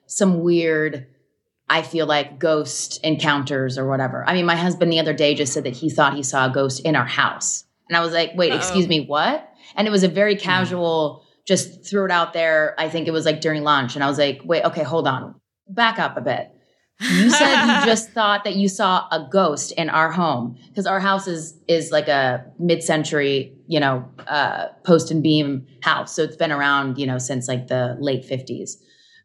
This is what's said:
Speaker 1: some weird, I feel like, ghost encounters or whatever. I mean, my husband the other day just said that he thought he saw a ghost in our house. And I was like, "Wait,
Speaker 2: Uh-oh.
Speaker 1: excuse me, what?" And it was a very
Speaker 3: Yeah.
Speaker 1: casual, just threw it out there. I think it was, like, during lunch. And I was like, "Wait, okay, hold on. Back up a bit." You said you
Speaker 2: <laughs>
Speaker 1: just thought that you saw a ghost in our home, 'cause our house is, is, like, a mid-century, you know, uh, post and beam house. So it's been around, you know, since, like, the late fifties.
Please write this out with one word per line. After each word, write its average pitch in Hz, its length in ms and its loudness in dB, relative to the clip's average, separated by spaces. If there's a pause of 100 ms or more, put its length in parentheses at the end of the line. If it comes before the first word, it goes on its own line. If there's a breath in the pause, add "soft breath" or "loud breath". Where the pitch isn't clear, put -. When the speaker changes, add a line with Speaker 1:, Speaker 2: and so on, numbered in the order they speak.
Speaker 1:
some 190 320 2
weird, 160 680 0 (600)
I 160 120 2
feel 160 240 -2
like, 143 340 -2
ghost 151 640 -2
encounters 143 760 0
or 131 120 -2
whatever. 135 360 -2
I 175 80 0
mean, 180 120 0
my 170 100 4
husband 170 360 0
the 160 80 2
other 156 140 0
day 147 220 2
just 139 160 -2
said 147 140 -4
that 120 100 -6
he 160 140 -4
thought 143 260 2
he 143 80 -6
saw 131 220 0
a 131 40 2
ghost 135 320 -2
in 156 140 0
our 123 100 2
house. - 600 -2 (240)
And 170 80 0
I 170 40 2
was 165 120 -2
like, 165 220 0
"Wait, 175 160 2
Speaker 2:
Uh-oh. 151 60 0
Speaker 1:
excuse 180 300 0
me, 156 180 0
what?" 175 440 -2 (260 loud breath)
And 208 120 0
it 214 40 -4
was 196 120 2
a 190 40 6
very 196 280 2
Speaker 3:
Yeah. 202 40 -6
Speaker 1:
casual, 170 840 -2 (200 soft breath)
just - 400 -2
threw 196 200 -2
it 180 60 -2
out 170 200 2
there. 160 460 2
I 160 100 -2
think 160 200 -4
it 165 40 -2
was, 160 140 0
like, 151 160 0
during 151 220 -2
lunch. 139 320 2
And 143 80 -4
I 139 40 2
was 139 100 -2
like, 143 280 0
"Wait, 160 180 2
okay, 160 200 0
hold 156 240 -2
on. 127 280 -4 (320)
Back 220 320 0
up 151 160 -2
a 135 60 -8
bit." 117 280 -4 (600 loud breath)
You 190 220 4
said 285 480 4
you 277 60 2
Speaker 2:
<laughs> 226 60 4
Speaker 1:
just 220 200 -2
thought 208 320 0
that 196 120 -4
you 196 120 2
saw 190 440 0
a 156 200 -4
ghost 175 400 0
in 165 180 -4
our 160 220 2
home, 160 460 -2 (180 loud breath)
'cause 196 100 -2
our 190 140 0
house 190 280 0
is, 160 280 -8 (120)
is, 165 240 0
like, 151 160 2
a 131 380 2 (140)
mid-century, 156 960 0 (140)
you 156 120 0
know, 131 260 0 (220)
uh, 139 400 -2 (180)
post 165 260 4
and 160 120 0
beam 143 420 0 (160)
house. 135 340 -2
So 170 80 0
it's - 120 -6
been 165 160 0
around, 143 460 0
you 139 100 -2
know, 127 100 -2
since, 127 300 -6
like, 127 200 -4
the 127 320 -2
late 135 260 -2
fifties. 120 520 -10 (480 soft breath)